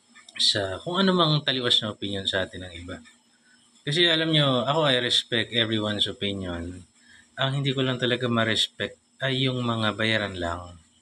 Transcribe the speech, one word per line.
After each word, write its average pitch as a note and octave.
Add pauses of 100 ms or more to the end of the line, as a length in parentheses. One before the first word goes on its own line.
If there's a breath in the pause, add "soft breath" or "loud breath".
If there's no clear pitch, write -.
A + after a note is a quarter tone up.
(400)
sa F#2+
kung F3
ano F#3+
mang D#3
taliwas B2+
na G#2+
opinion G2
sa F#2
atin F2+
ng F2+
iba. F2 (880 soft breath)
Kasi E3+
alam D#3+
nyo, C#3
ako, D3
I C3
respect A#2
everyone's G#2+
opinion. F#2 (560 loud breath)
Ang C3+
hindi C#3
ko C3
lang B2+
talaga B2
ma-respect A2
ay C3
yung B2+
mga A2+
bayaran G#2
lang. F2 (220)